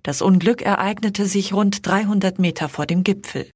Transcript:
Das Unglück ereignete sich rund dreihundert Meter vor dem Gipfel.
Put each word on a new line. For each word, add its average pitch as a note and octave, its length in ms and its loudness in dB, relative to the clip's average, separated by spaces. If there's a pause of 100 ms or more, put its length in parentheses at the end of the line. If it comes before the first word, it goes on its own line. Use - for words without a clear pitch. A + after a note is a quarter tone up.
Das C#3 180 -4
Unglück F#3+ 400 4
ereignete G3+ 640 -2
sich G3 280 -2
rund G3+ 320 0
dreihundert F#3+ 540 0
Meter D#3+ 300 0
vor D3 160 -6
dem F3 180 0
Gipfel. - 520 -4